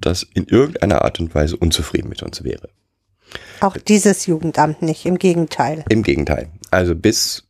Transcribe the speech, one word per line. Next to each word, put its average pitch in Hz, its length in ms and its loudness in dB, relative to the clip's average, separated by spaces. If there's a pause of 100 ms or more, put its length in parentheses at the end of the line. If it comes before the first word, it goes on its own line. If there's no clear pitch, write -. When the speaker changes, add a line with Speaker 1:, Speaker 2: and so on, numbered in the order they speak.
Speaker 1:
das 90 200 0
in - 240 -4
irgendeiner 117 580 2
Art - 160 -2
und 82 140 -4
Weise 76 240 0
unzufrieden 73 520 0
mit - 120 -12
uns - 220 -12
wäre. - 260 -10 (920)
Speaker 2:
Auch 196 160 0
dieses 208 500 2
Jugendamt 156 560 0
nicht, 160 240 -4
im 180 100 0
Gegenteil. 160 720 0
Speaker 1:
Im 113 140 4
Gegenteil. 73 480 -2 (180)
Also 90 260 2
bis - 540 -2